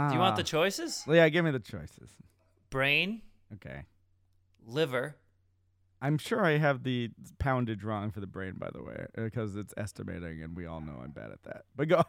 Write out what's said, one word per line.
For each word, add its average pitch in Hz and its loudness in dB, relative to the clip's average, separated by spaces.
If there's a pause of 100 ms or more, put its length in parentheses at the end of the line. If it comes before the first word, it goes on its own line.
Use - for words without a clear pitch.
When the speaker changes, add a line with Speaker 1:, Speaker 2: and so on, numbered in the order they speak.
(140)
Speaker 1:
you - 4
want 185 4
the 175 0
Speaker 2:
ah. - -4
Speaker 1:
choices? 190 0
Speaker 2:
Well, 151 6
yeah, 165 10
give 165 4
me 160 2
the 131 0
choices. - -14 (600)
Speaker 1:
Brain. 156 2 (340)
Speaker 2:
Okay. 67 -12 (840)
Speaker 1:
Liver. 135 -2 (840)
Speaker 2:
I'm 147 2
sure 233 0
I 151 6
have 143 4
the 123 0 (300)
poundage 120 0
wrong 107 -4
for 104 -8
the 98 -8
brain, 92 -8
by - -6
the - -12
way, - -10 (120)
uh, 113 -2
'cause 107 -4
it's 104 -8
estimating, 87 -8
and 82 -8
we 87 -8
all 82 -8
know 76 -10
I'm 73 -12
bad 53 -12
at - -18
that. - -14 (120)
But 156 0
go. 170 6